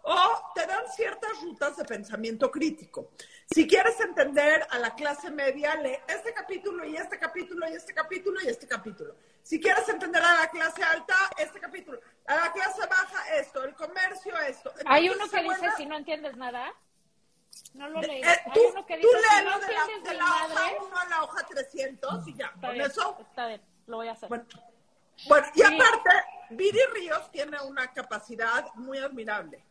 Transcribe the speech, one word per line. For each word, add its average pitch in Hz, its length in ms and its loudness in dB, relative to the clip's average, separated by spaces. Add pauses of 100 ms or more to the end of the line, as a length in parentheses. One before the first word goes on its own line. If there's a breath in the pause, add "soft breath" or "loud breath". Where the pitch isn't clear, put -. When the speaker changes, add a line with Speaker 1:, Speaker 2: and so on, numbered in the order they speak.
Speaker 1:
o 370 480 2
te 330 120 -2
dan 415 180 -4 (100)
ciertas 440 480 -6
rutas 294 340 -4
de 330 80 -6
pensamiento 220 640 -2
crítico. - 640 -4 (400 loud breath)
Si 311 140 6
quieres 381 340 6
entender 302 680 4
a 247 80 -2
la 233 160 -2
clase 294 360 -6
media, 294 460 0
lee 277 200 -4 (120)
este 415 260 -6
capítulo 370 500 -8
y 311 120 -8
este - 220 -8
capítulo 330 500 -6
y 320 60 -8
este - 200 -16
capítulo 370 480 -4
y 262 60 -2
este - 180 -6
capítulo. 208 480 -10 (280 soft breath)
Si 320 180 -4
quieres 392 280 4
entender 339 340 0
a 339 180 8
la 320 100 2
clase 320 320 -2
alta, 330 320 0 (240)
este 302 220 -6
capítulo. 349 400 -14 (260 soft breath)
A 285 100 2
la 339 160 2
clase 392 340 -2
baja, - 500 0
esto. 262 280 -4
El 285 100 -8
comercio, 370 680 -6
esto. 269 320 -6 (140)
Speaker 2:
Hay 311 200 6
Speaker 1:
Entonces, 381 100 0
Speaker 2:
uno 403 80 -4
que - 60 -8
Speaker 1:
se 359 120 0
Speaker 2:
dice, - 20 -4 (160)
Speaker 1:
vuelve 403 160 0
Speaker 2:
"Si 294 100 -8
no 302 100 -8
entiendes 294 400 -8
nada", 247 360 -8 (1000)
no 277 160 -14
lo 320 100 -4
Speaker 1:
de-, 302 60 -2
Speaker 2:
leí. 269 160 -6
Speaker 1:
eh, 320 40 0 (200)
Speaker 2:
Hay 240 80 -10
Speaker 1:
tú, 440 60 6 (100)
Speaker 2:
uno 392 160 -10
que 330 120 -8
Speaker 1:
tú 415 100 6
Speaker 2:
dice, 453 200 8
"Si 427 80 8
Speaker 1:
léelo 381 140 2
Speaker 2:
no 403 80 0
Speaker 1:
de 392 140 -4
la, 320 80 -2
Speaker 2:
entiendes 381 240 -4
Speaker 1:
de 359 60 -8
Speaker 2:
ni - 80 -6
Speaker 1:
la 349 60 0
hoja 320 240 2
Speaker 2:
madre". 370 280 -2 (100)
Speaker 1:
uno 370 120 -8
a 359 80 -2
la 330 180 -2
hoja - 220 -8
trescientos 269 840 -8
y - 60 -16
ya. 254 120 -10
Speaker 2:
Está - 220 -16
Speaker 1:
Con 247 60 -6
Speaker 2:
bien, 277 160 -2
Speaker 1:
eso. 359 300 -4
Speaker 2:
está 240 260 -8
bien, 214 160 -10 (240)
lo 226 120 -10
voy 226 100 -8
a 226 40 -8
hacer. 220 180 -14
Speaker 1:
Bueno, 233 140 -6 (840)
bueno, 294 260 8
y 311 60 4
Speaker 2:
Sí. - 40 10
Speaker 1:
aparte, 453 460 6 (400)
Viri 392 300 2 (140)
Ríos 320 360 -4
tiene 294 320 -6
una 262 300 -6
capacidad 233 840 -4
muy 262 240 -10
admirable. 220 720 -8